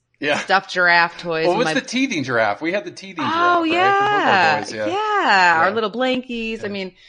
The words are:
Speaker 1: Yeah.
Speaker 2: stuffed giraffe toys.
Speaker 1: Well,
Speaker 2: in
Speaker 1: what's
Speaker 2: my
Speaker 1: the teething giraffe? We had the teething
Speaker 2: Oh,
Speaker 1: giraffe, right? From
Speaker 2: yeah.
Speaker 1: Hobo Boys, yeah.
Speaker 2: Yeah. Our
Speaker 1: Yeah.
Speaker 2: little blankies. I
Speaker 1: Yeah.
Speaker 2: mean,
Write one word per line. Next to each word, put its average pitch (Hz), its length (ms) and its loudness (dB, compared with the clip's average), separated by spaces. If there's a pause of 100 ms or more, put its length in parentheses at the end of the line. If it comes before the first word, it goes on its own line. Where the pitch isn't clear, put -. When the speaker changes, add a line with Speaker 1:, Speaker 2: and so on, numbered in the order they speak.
(180)
Speaker 1:
Yeah. 143 200 -2
Speaker 2:
stuffed 190 340 0
giraffe 170 480 2
toys. 160 240 -4
Speaker 1:
Well, 175 80 2
Speaker 2:
in 185 60 0
Speaker 1:
what's 226 160 0
Speaker 2:
my - 0 -
Speaker 1:
the 277 80 0
teething 233 420 -4
giraffe? 113 380 0
We 160 100 -2
had 196 140 -2
the 175 40 -10
teething 190 320 -12
Speaker 2:
Oh, - 40 -2
Speaker 1:
giraffe, 349 340 2
right? 330 60 -2
From 320 80 0
Speaker 2:
yeah. 370 800 2
Speaker 1:
Hobo 143 100 -4
Boys, - 100 -10
yeah. - 120 -2
Speaker 2:
Yeah. 320 760 2
Our 175 80 4
Speaker 1:
Yeah. 202 60 -2
Speaker 2:
little 220 180 -2
blankies. 240 680 -4
I - 40 -12
Speaker 1:
Yeah. 208 80 -6
Speaker 2:
mean, 190 200 -8 (160)